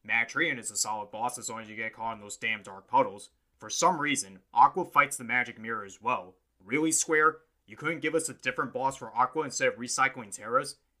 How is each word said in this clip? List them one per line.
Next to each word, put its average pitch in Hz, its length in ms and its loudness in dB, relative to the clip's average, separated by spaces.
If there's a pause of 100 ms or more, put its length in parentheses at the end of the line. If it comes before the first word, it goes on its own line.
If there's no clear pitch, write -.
Matrion 123 540 -2
is 107 120 -10
a 101 60 -8
solid 107 340 -4
boss 117 260 -4
as 117 120 -12
long 113 120 -8
as 107 80 -14
you 107 60 -14
get 110 180 -6
caught 113 220 -6
in 104 60 -16
those 101 160 -14
damn 110 240 -4
dark 98 260 -16
puddles. 110 420 2 (340)
For 107 60 -12
some 170 280 4
reason, 123 420 -2 (140)
Aqua 143 300 8
fights 143 320 2
the 127 80 -10
magic 120 340 0
mirror 113 280 -6
as 98 160 -18
well. 92 340 -2 (300)
Really, 151 260 0
Square? 156 460 4 (280)
You 110 120 -20
couldn't 151 240 -4
give 151 120 0
us 160 140 2
a 127 60 -8
different 127 400 -4
boss 131 240 -2
for 110 180 -12
Aqua 127 280 2
instead 135 260 0
of 107 80 -2
recycling 123 580 -2
Terra's? 120 400 -2 (240)